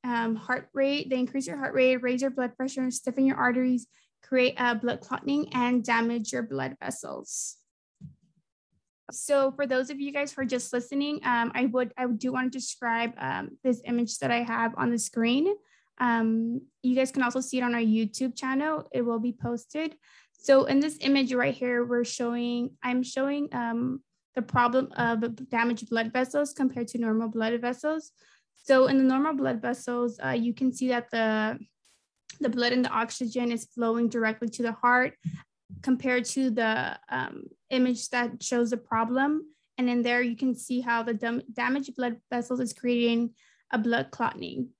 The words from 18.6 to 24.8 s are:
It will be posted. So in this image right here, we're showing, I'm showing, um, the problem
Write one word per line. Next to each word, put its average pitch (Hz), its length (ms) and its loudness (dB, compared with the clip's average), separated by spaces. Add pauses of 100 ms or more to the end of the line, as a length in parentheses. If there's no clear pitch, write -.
It 247 100 0
will 233 180 0
be 240 120 -2
posted. 240 640 -6 (360)
So 269 320 6
in 277 160 4
this 302 200 -2
image 269 320 4
right 247 220 2
here, 247 300 0
we're 240 200 0
showing, 240 760 -4
I'm 254 200 0
showing, 277 500 -2
um, 240 500 -4 (320)
the 254 80 -2
problem 247 540 2